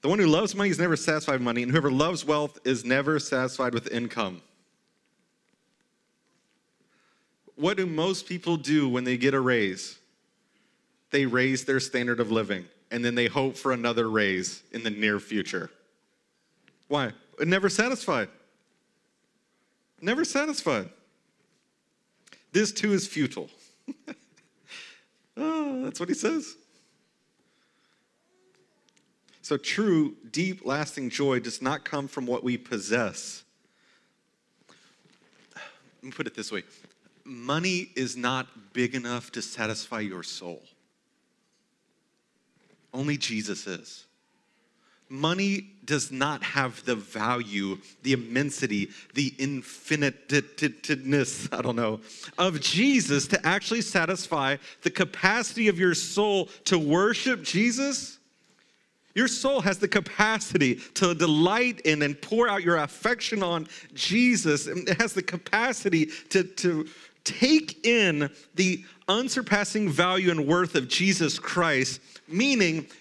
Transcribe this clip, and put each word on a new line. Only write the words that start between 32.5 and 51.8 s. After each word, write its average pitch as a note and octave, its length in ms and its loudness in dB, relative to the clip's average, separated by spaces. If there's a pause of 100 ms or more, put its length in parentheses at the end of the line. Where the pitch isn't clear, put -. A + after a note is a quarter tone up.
possess. A2 880 -4 (2000)
Let - 480 -20
me C3 80 -16
put A#2 160 -8
it A2 80 -10
this A2 160 -10
way. G2 140 -6 (600)
Money D3+ 720 -4
is C3 220 -4
not B2 560 -6
big B2 220 0
enough A#2+ 380 -6
to A#2 100 -8
satisfy A2 580 -6
your F#2 220 -8
soul. F2 400 -12 (2250)
Only C#3+ 240 -2
Jesus G#2 480 -4
is. - 380 -12 (1040)
Money F#3 600 -2 (140)
does C#3+ 260 0
not C3+ 320 -2
have C3 420 -2
the B2 120 0
value, G#2 800 -4 (240)
the C3+ 100 2
immensity, A#2+ 800 -2 (240)
the C3+ 240 0
infiniteness, C#3 2250 -2
I - 100 -6
don't B2 140 -2
know, A2 240 -2 (380)